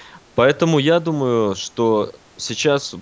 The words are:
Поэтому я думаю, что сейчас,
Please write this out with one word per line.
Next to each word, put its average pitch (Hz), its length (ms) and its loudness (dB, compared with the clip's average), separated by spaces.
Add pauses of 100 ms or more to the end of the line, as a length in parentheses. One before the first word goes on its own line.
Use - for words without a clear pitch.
(340)
Поэтому 147 460 2
я 160 180 2
думаю, 127 560 0
что 110 560 -2 (280)
сейчас, 139 640 -2